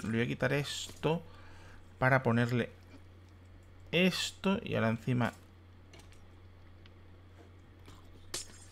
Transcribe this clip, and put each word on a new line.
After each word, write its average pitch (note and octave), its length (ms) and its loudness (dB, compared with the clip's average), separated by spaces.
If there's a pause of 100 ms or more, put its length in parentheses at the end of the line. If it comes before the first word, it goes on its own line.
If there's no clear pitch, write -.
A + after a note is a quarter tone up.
Le - 80 -4
voy A2+ 120 2
a B2 40 2
quitar C3+ 260 0
esto D3 720 -2 (760)
para C3 240 6
ponerle A#2+ 440 4 (1200)
esto F#3 720 2
y - 100 -2
ahora A2 140 4
encima... A#2 440 2 (3500)